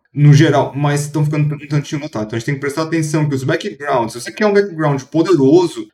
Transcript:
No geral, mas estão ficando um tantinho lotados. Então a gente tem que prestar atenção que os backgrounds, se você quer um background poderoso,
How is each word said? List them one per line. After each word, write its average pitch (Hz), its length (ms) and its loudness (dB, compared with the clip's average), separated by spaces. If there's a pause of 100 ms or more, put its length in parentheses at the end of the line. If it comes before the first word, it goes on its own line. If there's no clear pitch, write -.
(140)
No 147 200 6
geral, 143 420 4
mas 143 260 -2
estão 151 220 -4
ficando 151 320 -2
um - 120 -16
tantinho 143 340 -4
lotados. 107 260 -8
Então 113 100 -6
a - 20 -2
gente 113 60 -10
tem 143 100 -2
que 131 60 -10
prestar 143 220 -4
atenção 156 440 -2
que 139 80 -2
os 131 80 -4
backgrounds, 143 680 -4
se 120 80 -12
você - 100 -14
quer 214 140 -2
um 208 80 2
background 156 500 0
poderoso, 160 920 2